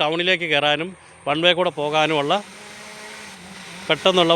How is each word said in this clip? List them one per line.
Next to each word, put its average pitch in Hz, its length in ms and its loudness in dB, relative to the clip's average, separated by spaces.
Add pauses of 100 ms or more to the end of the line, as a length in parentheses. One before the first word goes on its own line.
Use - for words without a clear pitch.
ടൗണിലേക്ക് 170 500 0
കയറാനും 147 380 2 (380)
വൺ 143 180 0
വേ 175 120 8
കൂടെ 175 220 0
പോകാനുമുള്ള 151 540 2 (1500)
പെട്ടെന്നുള്ള 170 480 4